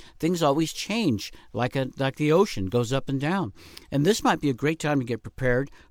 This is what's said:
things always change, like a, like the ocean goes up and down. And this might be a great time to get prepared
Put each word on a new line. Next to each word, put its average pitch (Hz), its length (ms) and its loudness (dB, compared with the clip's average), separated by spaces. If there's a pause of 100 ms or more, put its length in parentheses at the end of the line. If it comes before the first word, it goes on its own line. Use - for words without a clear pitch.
(200)
things 170 200 0
always 151 320 2
change, 190 600 -2 (200)
like 120 220 -2
a, 131 240 -2
like 135 160 0
the 151 160 0
ocean 160 360 2
goes 120 260 0
up 135 160 -2
and 139 120 -2
down. 151 320 -2 (380)
And 143 160 0
this 214 160 2
might 175 180 0
be 143 100 0
a 127 40 0
great 156 240 -2
time 147 220 0
to 123 40 -4
get 117 200 -6
prepared 127 440 0 (220)